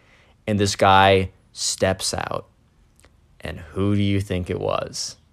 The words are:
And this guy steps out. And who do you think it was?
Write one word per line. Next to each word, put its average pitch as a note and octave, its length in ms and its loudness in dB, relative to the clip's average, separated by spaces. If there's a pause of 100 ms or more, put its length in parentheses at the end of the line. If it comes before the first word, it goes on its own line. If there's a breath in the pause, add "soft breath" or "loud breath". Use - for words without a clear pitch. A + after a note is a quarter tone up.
(480 soft breath)
And G#2 120 0
this G2+ 160 0
guy F#2+ 560 6 (220)
steps - 600 -4
out. - 340 -8 (960)
And E2 180 -12
who G2 360 -2
do G2+ 60 0
you G2 200 0
think F#2 280 -6
it F#2+ 100 -4
was? - 560 -6 (180)